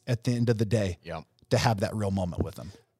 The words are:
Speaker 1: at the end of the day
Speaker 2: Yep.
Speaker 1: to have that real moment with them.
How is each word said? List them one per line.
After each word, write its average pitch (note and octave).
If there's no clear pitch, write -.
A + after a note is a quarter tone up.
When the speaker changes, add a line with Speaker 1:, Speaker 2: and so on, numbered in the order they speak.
Speaker 1:
at A#2+
the B2+
end A#2+
of A2+
the A2
day G2
Speaker 2:
Yep. E2
Speaker 1:
to A#2+
have -
that G#2+
real G#2
moment F#2
with E2
them. -